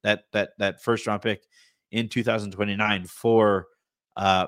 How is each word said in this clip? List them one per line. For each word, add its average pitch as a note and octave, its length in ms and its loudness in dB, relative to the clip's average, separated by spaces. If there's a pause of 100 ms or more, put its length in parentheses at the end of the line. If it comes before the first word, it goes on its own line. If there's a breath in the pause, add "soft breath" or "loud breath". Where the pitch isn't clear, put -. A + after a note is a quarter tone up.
that, G#2 280 0
that, G2+ 280 -2
that G2 240 -2
first A#2 240 -2
round G#2 160 -4
pick G#2 200 -4 (480 soft breath)
in A2+ 160 -4
two A#2+ 160 -2
thousand G#2+ 280 -2
twenty-nine G2+ 540 -2
for, G#2 600 2 (480)
uh, F#2+ 320 2